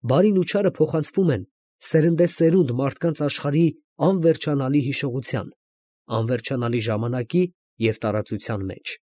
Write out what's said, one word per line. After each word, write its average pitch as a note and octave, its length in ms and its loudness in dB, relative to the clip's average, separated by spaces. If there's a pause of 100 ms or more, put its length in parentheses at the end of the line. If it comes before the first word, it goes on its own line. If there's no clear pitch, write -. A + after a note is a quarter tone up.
բարին F#3 360 4
ու E3+ 80 0
չարը G3 260 0
փոխանցվում D#3+ 580 0
են G2 160 -2 (340)
սերնդեսերունդ E3 920 2
մարդկանց C#3 500 -2
աշխարհի D3 440 0 (320)
անվերջանալի D3+ 840 2
հիշողության, C3 640 -4 (640)
անվերջանալի A#2+ 760 -2
ժամանակի A#2 600 -2 (360)
և A2 200 0
տարածության G#2+ 640 -4
մեջ։ - 360 -10 (160)